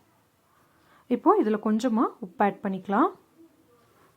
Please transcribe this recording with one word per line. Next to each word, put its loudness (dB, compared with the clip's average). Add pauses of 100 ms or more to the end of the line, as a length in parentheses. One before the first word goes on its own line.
(1080)
இப்போ 2
இதுல 0
கொஞ்சமா 0 (140)
உப்பு -4
ஆட் -2
பண்ணிக்கலாம். -2 (1080)